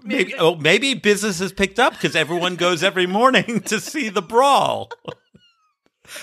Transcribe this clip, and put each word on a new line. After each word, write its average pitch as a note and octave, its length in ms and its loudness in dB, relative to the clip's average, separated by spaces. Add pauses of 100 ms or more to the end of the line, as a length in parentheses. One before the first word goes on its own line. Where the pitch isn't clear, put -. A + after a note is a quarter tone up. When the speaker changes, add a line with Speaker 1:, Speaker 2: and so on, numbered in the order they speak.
Speaker 1:
maybe, G3+ 220 -2
Speaker 2:
maybe - 120 -8
Speaker 1:
oh, E3+ 200 2
maybe G3+ 380 2
business G3+ 440 0
has F#3 140 -4
picked F#3+ 260 -2
up C#4 200 2
'cause E3+ 180 -2
everyone E3+ 400 -2
goes E3+ 260 0
every F#3 240 0
morning A3+ 540 2
<laughs> - 60 -8
to G#3 140 -2
see C#4+ 280 -6
the G3 140 -2
brawl. F3+ 680 2 (1300)